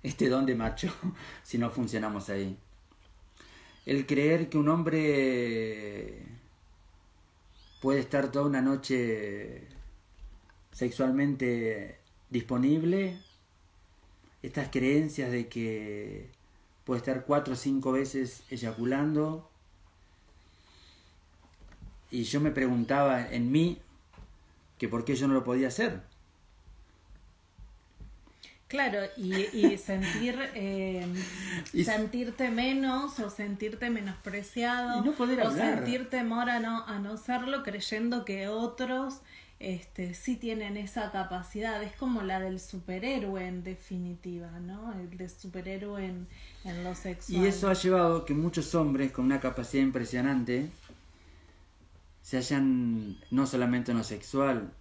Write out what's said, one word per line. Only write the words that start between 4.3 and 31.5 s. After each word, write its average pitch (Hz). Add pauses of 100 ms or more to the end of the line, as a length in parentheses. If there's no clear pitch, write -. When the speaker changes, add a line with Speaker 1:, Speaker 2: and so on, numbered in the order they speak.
Speaker 1:
que 156
un 147
hombre 120 (1500)
puede 135
estar 135
toda 143
una 135
noche 120 (1040)
sexualmente 123 (300)
disponible, 160 (1200)
estas 135
creencias 139
de 120
que 104 (540)
puede 123
estar 131
cuatro 143
o -
cinco 131
veces 135
eyaculando, 135 (2500)
y 120
yo 143
me 151
preguntaba 127
en 120
mí 165 (1000)
que 117
por 117
qué 143
yo 139
no 135
lo 127
podía 123
hacer. 175 (2750)
Speaker 2:
Claro, 262 (180)
y, 190 (200)
y 202
sentir, 196 (180)
eh, 190 (680)